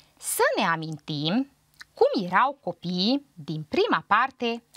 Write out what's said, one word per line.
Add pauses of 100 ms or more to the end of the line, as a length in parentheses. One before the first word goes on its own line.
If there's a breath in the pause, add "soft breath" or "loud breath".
(160 loud breath)
Să (140)
ne
amintim (420)
cum
erau
copiii
din
prima
parte (140)